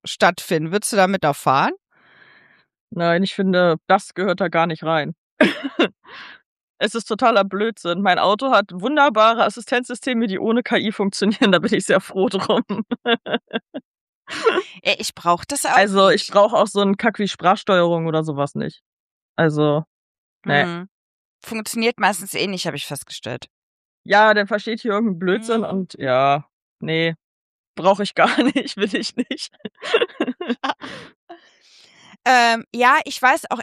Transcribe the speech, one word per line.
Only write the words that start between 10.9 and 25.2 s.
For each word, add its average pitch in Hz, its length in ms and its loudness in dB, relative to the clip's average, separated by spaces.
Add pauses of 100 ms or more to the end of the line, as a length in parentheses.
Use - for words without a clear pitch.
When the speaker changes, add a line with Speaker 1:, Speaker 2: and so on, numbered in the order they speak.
Speaker 2:
funktionieren. 202 600 0
Da 170 80 4
bin - 120 -2
ich 196 140 0
sehr - 140 2
froh 190 280 -2
drum. 196 340 0 (420)
<laughs> 240 80 0 (1700)
Speaker 1:
Ja, 196 160 0
ich - 160 -8
brauch 175 300 -2
das - 220 -6
auch 156 100 0
Speaker 2:
Also, 196 320 4
Speaker 1:
nicht. 185 140 2
Speaker 2:
ich - 100 -12
brauch 208 220 4
auch 214 120 2
so 196 140 -2
'n 196 160 0
Kack 226 220 -2
wie 202 100 -2
Sprachsteuerung 175 800 0
oder 160 180 -2
sowas 143 300 -4
nicht. 143 260 -8 (560)
Also, 151 480 2 (600)
ne. 143 200 2
Speaker 1:
Mhm. 170 220 -8 (560)
Funktioniert 226 560 -4
meistens 196 340 -2
eh 170 120 -2
nicht, 185 200 -6
hab 151 80 -4
ich 143 120 -10
festgestellt. - 600 -12 (580)
Speaker 2:
Ja, 214 300 4
der 208 120 0
versteht 220 340 -4
hier 226 120 -4
irgendeinen 202 260 0
Blödsinn 214 420 -2